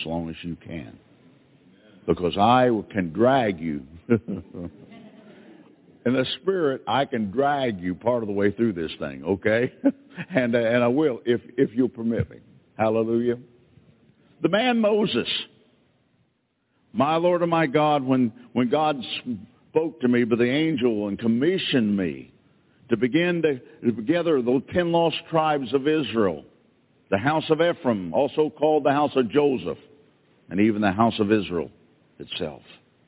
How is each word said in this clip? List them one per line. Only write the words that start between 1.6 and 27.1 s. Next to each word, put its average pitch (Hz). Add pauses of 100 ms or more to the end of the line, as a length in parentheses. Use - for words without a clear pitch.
Because 85
I 123 (220)
can 87
drag 110
you. 78 (140)
<laughs> -
In -
the 131 (160)
spirit, 160
I 123
can 110
drag 131
you 90
part 117
of 104
the 104
way 101
through 110
this 80
thing, 69
okay? 107 (100)
<laughs> 269 (360)
And, 123
uh, 120
and 120
I 120
will 127
if, 117 (160)
if 127
you'll 120
permit 117
me. - (400)
Hallelujah. 113 (1040)
The -
man 233
Moses. 202 (1700)
My 143
Lord 175
and 170
my 160
God, 147
when, 127 (220)
when 123
God 147 (640)
spoke 160
to 127
me 123
by 117
the 120
angel 123
and 98
commissioned 117
me 71 (580)
to 117
begin 165
to, 147 (260)
to 117
gather 160
the 127 (100)
ten 175
lost 170 (120)
tribes 151
of 135
Israel, 117 (680)